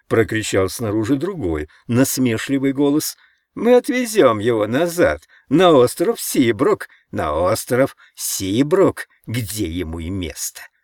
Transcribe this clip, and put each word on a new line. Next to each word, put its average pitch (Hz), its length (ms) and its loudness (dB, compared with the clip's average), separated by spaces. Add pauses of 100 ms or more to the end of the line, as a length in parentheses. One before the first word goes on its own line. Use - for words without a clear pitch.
прокричал 107 600 0
снаружи 110 460 -2
другой, 131 540 -4 (180)
насмешливый 131 840 0
голос. 143 440 0 (380)
«Мы 240 220 4
отвезем 220 640 2
его 110 260 0
назад, 147 600 0 (200)
на 175 220 6
остров 160 500 2
Сибрук, 123 680 0 (240)
на 82 220 -4
остров 110 600 0 (200)
Сибрук, 139 880 0 (220)
где 107 380 -6
ему 82 340 -6
и 82 100 -8
место!» 90 500 -8 (240)